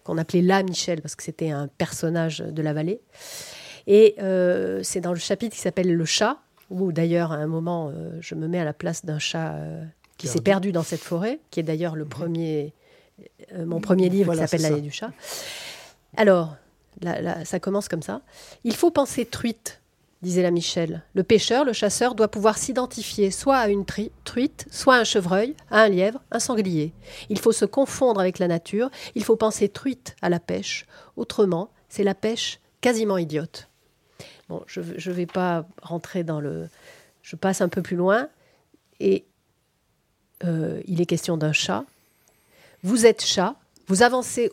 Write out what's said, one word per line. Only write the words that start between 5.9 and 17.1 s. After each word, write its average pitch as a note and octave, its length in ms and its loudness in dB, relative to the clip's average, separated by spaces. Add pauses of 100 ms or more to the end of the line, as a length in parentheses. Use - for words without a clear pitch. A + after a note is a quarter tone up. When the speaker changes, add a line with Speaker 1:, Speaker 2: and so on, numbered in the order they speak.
Speaker 1:
Le E3+ 120 2
chat, A3 340 0 (300)
où F#3 240 -2
d'ailleurs E3 400 2
à D3 40 -2
un D3+ 120 -4
moment, E3 440 -4
euh, E3 280 -10
je E3 160 -12
me D#3+ 100 -4
mets F3 140 -2
à D#3+ 40 -2
la D3+ 100 -4
place E3+ 300 -6
d'un D3+ 140 -4
chat, D#3+ 360 -4
euh, D#3 280 -10 (360)
qui D#3+ 100 -8
s'est A#2+ 60 -4
Speaker 2:
Perdu. F#3+ 340 2
Speaker 1:
perdu F#3+ 40 -2
dans E3 120 -2
cette D#3+ 160 -6
forêt, G#3+ 400 -4 (100)
qui - 80 -6
est E3 60 -2
d'ailleurs D#3+ 320 -2
le D#3 80 -6
Speaker 2:
Mhm. D3 60 -12
Speaker 1:
premier, D#3 640 -4 (800)
euh, F3 100 -8
mon E3 160 -4
premier F#3 280 4
livre F#3+ 180 4
Speaker 2:
Voilà, E3 160 2
Speaker 1:
qui D#3+ 60 0
s'appelle E3 120 0
Speaker 2:
c'est D#3 100 2
Speaker 1:
L'année D3 120 0
Speaker 2:
ça. - 0 -
Speaker 1:
du D3 100 -8
chat. A3+ 180 -10 (1040)
Alors, F3 400 6 (440)
là, F3 200 -4